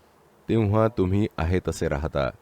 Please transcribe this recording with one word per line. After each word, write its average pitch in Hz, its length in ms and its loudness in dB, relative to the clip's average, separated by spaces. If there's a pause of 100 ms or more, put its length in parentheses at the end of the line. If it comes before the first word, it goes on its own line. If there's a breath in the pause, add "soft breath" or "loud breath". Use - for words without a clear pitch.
(480)
तेव्हा 110 400 2
तुम्ही 98 380 0 (120)
आहे 90 300 0
तसे 82 200 -2
राहता. 71 420 -2 (120)